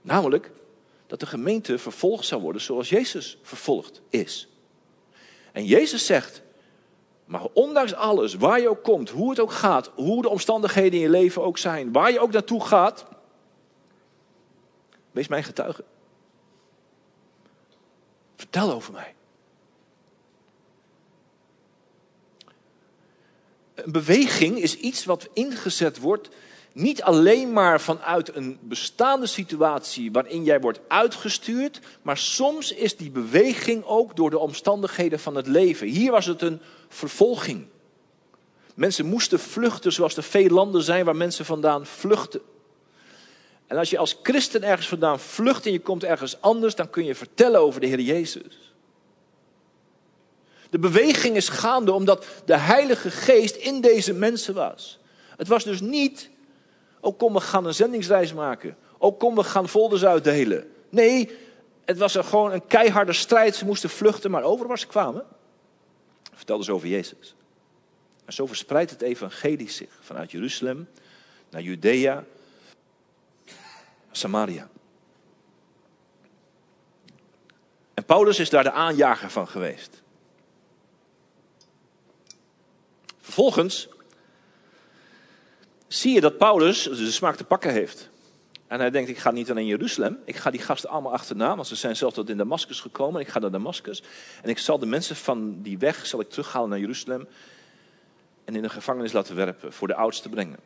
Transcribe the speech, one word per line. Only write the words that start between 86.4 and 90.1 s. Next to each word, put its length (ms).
de 280
smaak 240
te 80
pakken 280
heeft. 380
En 120
hij 100
denkt, 200
"Ik 80
ga 140
niet 180
alleen 160
Jeruzalem, 600